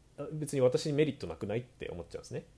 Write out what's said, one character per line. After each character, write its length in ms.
「あ、 140
別 200
に 80
私 260
に 60
メ 140
リ 60
ッ 40
ト 100
な 100
く 100
な 100
い？」 40
っ 20
て 260
思 140
っ 40
ち 100
ゃ 20
う 20
ん 20
で 60
す 40
ね。 120